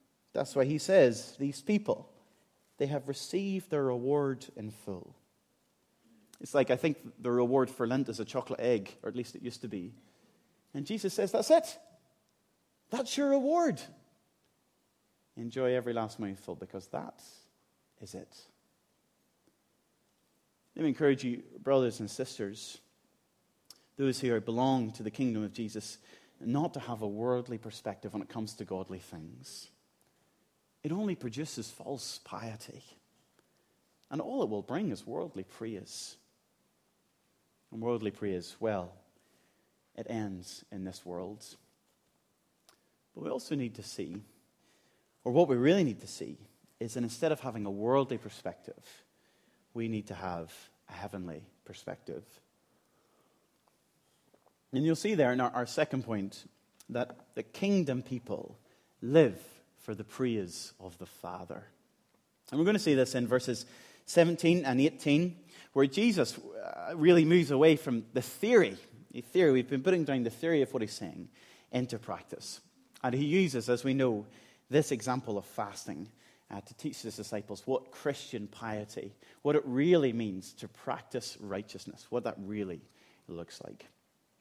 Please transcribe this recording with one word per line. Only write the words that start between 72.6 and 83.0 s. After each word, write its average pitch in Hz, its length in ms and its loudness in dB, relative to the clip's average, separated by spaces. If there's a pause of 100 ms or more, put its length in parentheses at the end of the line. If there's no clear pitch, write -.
And 123 120 0
he 139 100 0
uses, 147 440 2
as 123 140 2
we 135 100 2
know, 123 340 2 (440)
this 147 220 4
example 123 440 -2
of 95 80 -4
fasting, 101 640 -10 (420)
uh, 101 100 -10
to - 140 -18
teach - 280 -10
his 110 140 -10
disciples 104 500 -10
what 127 240 -2
Christian 127 560 -6
piety, 107 680 -8 (280)
what 147 140 4
it 147 80 2
really 139 480 4
means 104 420 -4
to - 140 -14
practice - 720 -8
righteousness, 101 680 -10
what 120 140 -2
that 117 140 -6
really 95 440 -6 (460)